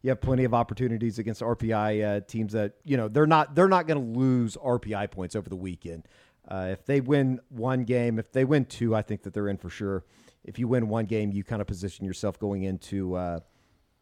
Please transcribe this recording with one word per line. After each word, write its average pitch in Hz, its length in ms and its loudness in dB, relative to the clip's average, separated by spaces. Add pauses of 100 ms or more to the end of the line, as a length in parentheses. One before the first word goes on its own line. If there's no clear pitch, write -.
You 123 80 0
have 127 100 -2
plenty 127 240 2
of 117 80 2
opportunities 113 640 0
against 110 240 -6
R 117 120 0
P 113 180 -2
I, 107 260 2
uh, 104 220 0
teams 107 320 -6
that, 104 220 -2 (100)
you 139 100 2
know, 113 140 0
they're 147 180 4
not, 156 280 4
they're 180 120 8
not 185 200 4
gonna 151 120 0
lose 123 560 2
R 123 240 0
P 104 160 -6
I 101 120 -2
points 92 280 -8
over 95 140 -4
the 95 80 -8
weekend. 85 500 -10 (400)
Uh, 92 240 -4
if - 140 -8
they 139 160 2
win 131 480 2
one 127 340 -2
game, 120 360 0
if - 120 -10
they 131 140 4
win 139 180 4
two, 117 320 0
I 107 60 2
think 104 220 -6
that 95 100 -10
they're 104 160 -2
in 98 80 -2
for 87 120 -10
sure. 98 360 -4 (400)
If - 140 -12
you 120 100 -2
win 120 180 2
one 110 200 0
game, 107 260 -2
you 98 100 -2
kinda 104 220 -4
position 98 400 -8
yourself 95 340 -4
going 101 240 -2
into, 95 520 -4
uh, 87 240 -4 (640)